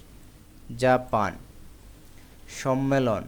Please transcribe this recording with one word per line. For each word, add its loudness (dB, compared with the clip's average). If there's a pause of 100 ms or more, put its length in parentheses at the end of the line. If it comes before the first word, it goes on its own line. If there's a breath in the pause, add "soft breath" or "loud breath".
(800)
জাপান। 4 (1160 soft breath)
সম্মেলন, 0